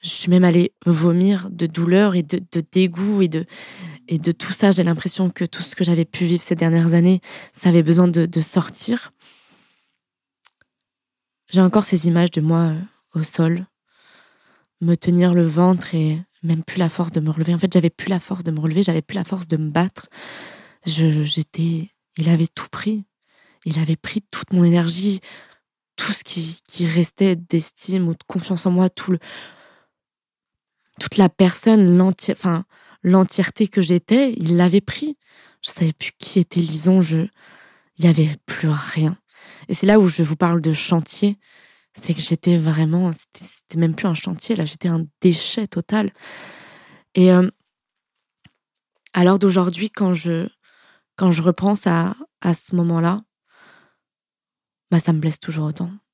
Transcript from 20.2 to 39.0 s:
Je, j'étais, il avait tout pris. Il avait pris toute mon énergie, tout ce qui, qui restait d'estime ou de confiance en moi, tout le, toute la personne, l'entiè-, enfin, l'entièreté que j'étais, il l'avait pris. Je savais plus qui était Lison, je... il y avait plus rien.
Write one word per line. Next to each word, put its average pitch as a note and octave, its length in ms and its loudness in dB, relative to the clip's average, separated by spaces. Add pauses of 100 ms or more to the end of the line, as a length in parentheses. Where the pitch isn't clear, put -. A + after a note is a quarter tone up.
Je, D#3 380 0
j'étais, D#3+ 680 -4 (280)
il D#3+ 120 -2
avait E3 180 2
tout - 220 -12
pris. G#3 360 -6 (600)
Il D#3+ 140 -4
avait D#3+ 180 0
pris - 240 -8 (100)
toute - 220 -8
mon F3+ 100 4
énergie, F3 560 0 (760)
tout - 160 -6
ce - 100 -6
qui, E3 420 -12
qui - 200 -6
restait F3 500 0
d'estime F3 720 -4
ou E3 60 -2
de - 140 -12
confiance F3+ 380 -4
en F#3 60 2
moi, F3+ 180 2
tout - 220 -6
le, E3+ 80 0 (1800)
toute - 180 -8
la F#3+ 120 6
personne, F#3+ 680 4
l'entiè-, F#3 360 0
enfin, F3 320 -4 (380)
l'entièreté F#3 640 2
que G3 140 -2
j'étais, G#3+ 560 2
il E3 180 0
l'avait F3+ 260 4
pris. - 360 -8 (440)
Je - 100 -10
savais D#3+ 220 -2
plus - 260 -10
qui - 200 -2
était F3 200 -2
Lison, E3 420 2
je... D#3+ 260 0 (680)
il D#3+ 80 0
y - 20 8
avait D#3 280 2 (100)
plus - 240 -4
rien. D#3 480 -2 (500)